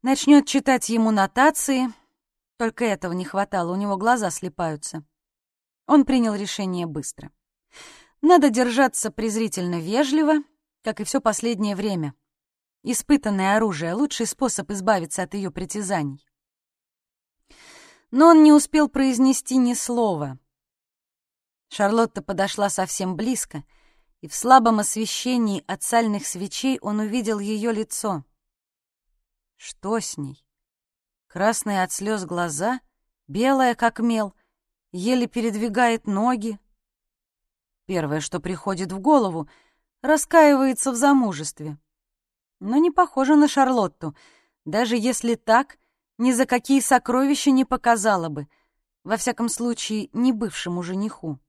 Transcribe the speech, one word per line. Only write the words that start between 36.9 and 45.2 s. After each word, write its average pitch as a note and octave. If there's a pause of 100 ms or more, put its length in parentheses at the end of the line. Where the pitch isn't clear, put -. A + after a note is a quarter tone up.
Первое, D#3
что E3
приходит F3+
в G3
голову, F#3+ (520)
раскаивается C#4
в -
замужестве. F#3+ (840)
Но G#3+
не E4
похоже D4
на D4
Шарлотту. A#3 (500)
Даже A3
если A#3